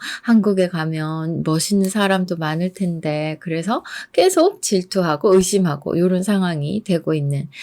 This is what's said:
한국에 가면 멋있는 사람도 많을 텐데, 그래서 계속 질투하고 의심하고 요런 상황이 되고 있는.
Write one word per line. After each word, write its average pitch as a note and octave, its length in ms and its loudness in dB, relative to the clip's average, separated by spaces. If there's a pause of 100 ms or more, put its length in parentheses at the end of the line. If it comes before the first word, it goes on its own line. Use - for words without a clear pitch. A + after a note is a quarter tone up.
(220)
한국에 G3 460 4
가면 D#3+ 760 -4
멋있는 F#3 460 0
사람도 F#3+ 460 0
많을 E3 360 -2
텐데, D#3 680 -4
그래서 E3 440 -4 (280)
계속 F#4 500 4
질투하고 F#3 720 2
의심하고 F3+ 640 2
요런 F3+ 240 2
상황이 F#3 640 -2
되고 D#3+ 300 -2
있는. C#3+ 340 -2 (140)